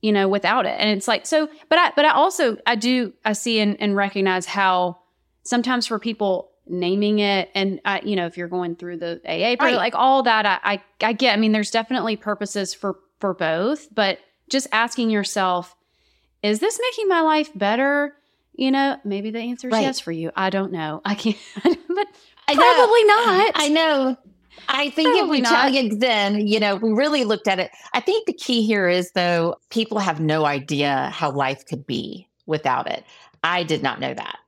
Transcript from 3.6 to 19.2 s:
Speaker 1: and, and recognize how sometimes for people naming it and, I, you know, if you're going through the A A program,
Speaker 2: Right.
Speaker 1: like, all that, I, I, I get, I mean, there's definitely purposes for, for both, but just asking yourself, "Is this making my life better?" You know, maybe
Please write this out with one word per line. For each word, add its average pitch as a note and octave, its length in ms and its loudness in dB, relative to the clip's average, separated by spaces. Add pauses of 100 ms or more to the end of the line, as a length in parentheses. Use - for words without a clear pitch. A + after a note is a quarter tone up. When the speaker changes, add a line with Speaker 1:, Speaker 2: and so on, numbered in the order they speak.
Speaker 1:
and, G#3 180 0
and G#3 160 0
recognize F#3+ 520 0
how F3+ 520 0 (440)
sometimes B3 440 -2
for A3+ 100 -4
people G#3 520 -2 (180)
naming G3 520 0
it G3+ 360 0
and, G3 300 -2
I, G3 160 -2
you G#3 140 -4
know, F3 120 -2
if E3+ 100 -12
you're F3 100 -8
going F3 300 -6
through F3 200 -12
the E3+ 280 -8
A E3+ 280 -2
A B3 40 -4
program, C4+ 180 0
Speaker 2:
Right. - 20 0
Speaker 1:
like, G#3+ 180 -2
all C4 280 4
that, A3 220 2
I, G3 140 0 (140)
I, G3 80 -6 (280)
I A#3 40 -2
get, A#3 200 2
I G3+ 40 2
mean, A3 140 2
there's G#3+ 200 0
definitely A3+ 440 -2
purposes G#3 580 -6
for, G3 240 -6 (220)
for F#3+ 140 -2
both, F3+ 600 -2
but G3 260 0 (300)
just C4 220 -2
asking A3+ 380 0
yourself, F#3 680 0 (680)
"Is G#3+ 160 0
this G#4+ 220 -2
making A#4 280 -2
my F4 120 2
life D#4 340 2
better?" C4+ 600 0 (380)
You C4 180 0
know, C4+ 320 0
maybe G3+ 280 -6